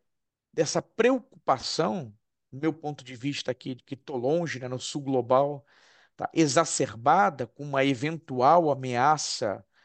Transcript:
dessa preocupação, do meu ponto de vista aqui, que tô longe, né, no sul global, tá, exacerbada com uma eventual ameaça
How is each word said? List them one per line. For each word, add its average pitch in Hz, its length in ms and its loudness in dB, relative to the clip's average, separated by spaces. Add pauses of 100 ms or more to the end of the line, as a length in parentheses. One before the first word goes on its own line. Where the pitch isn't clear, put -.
(520)
dessa - 300 -2
preocupação, 196 1300 -2 (380)
do 131 80 -14
meu 156 140 0
ponto 151 300 -10
de 127 120 -16
vista 131 360 -6
aqui, 127 240 -8
que - 200 -14
tô 135 220 -10
longe, 135 420 -2
né, 127 80 -10
no 123 120 -8
sul - 220 -8
global, 135 640 0 (500)
tá, - 180 -8
exacerbada 147 1120 2
com - 160 -16
uma 135 200 0
eventual 143 840 2
ameaça 131 960 0 (180)